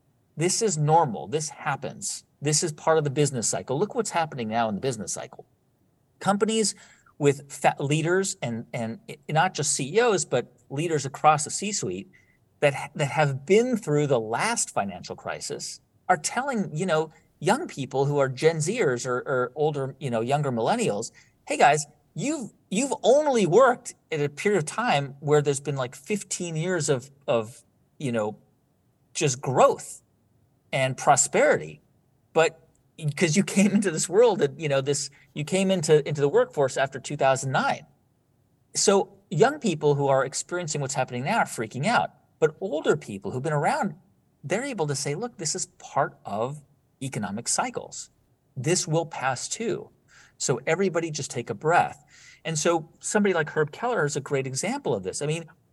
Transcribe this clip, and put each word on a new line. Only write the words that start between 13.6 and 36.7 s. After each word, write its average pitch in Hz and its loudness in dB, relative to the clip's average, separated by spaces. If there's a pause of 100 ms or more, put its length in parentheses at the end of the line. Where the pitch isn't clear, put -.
through 147 0
the 127 4
last 139 -2
financial 92 -6
crisis - -10 (300)
are 180 2
telling, 240 -4
you 160 -4
know, 160 0 (280)
young 226 0
people 135 -2
who 143 0
are 135 4
Gen 156 2
Zers 156 0
or, 123 -2
or 127 -2
older, 143 -2
you 143 -6
know, 117 0
younger 135 0
millennials, 123 -2 (360)
"Hey - -4
guys, 156 4 (280)
you've, 262 -6 (180)
you've 247 0 (100)
only 254 4
worked 240 4 (160)
at 160 -2
a 147 0
period 196 0
of 151 -2
time 151 -2
where 147 4
there's 143 0
been, 143 -6
like, 127 -6
fifteen 185 -6
years 165 0
of, 127 0 (160)
of, 117 -2 (340)
you 139 -6
know, 107 -2 (760)
just 139 0
growth 196 2 (720)
and 131 -2
prosperity." 185 2 (520)
But 160 4 (560)
'cause 170 2
you 196 6
came 196 4
into 202 2
this 156 -2
world 208 6
that, 139 0
you 160 -4
know, 135 2
this, 135 -2 (240)
you 147 -6
came 190 2
into, 156 4
into 147 -4
the 143 4
workforce 151 2